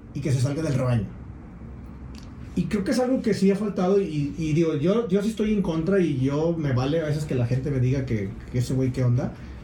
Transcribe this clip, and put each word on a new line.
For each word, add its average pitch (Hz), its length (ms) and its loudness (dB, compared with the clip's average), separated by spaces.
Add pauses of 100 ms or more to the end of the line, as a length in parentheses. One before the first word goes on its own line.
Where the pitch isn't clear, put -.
(140)
y 143 80 -6
que 147 100 0
se - 80 2
salga 143 220 0
del 147 120 -2
rebaño. 120 340 2 (1500)
Y 185 100 0
creo 202 200 -2
que 311 60 0
es 233 80 2
algo 254 220 2
que 214 120 2
sí 196 180 4
ha 196 60 4
faltado 196 420 2
y, 151 380 -2
y 156 160 -2
digo, 160 220 4
yo, 185 340 2
yo 196 120 4
sí 208 80 0
estoy 214 240 0
en 196 80 2
contra 170 380 2
y 147 220 2
yo 151 360 2
me 143 140 0
vale 143 300 2
a 151 40 -2
veces 147 200 -2
que 147 100 -2
la 120 100 2
gente 131 260 0
me 127 100 2
diga 127 240 2
que, 104 240 -2 (240)
que 123 60 2
ese 120 140 0
güey 127 200 2
qué 131 100 0
onda, 123 300 2 (300)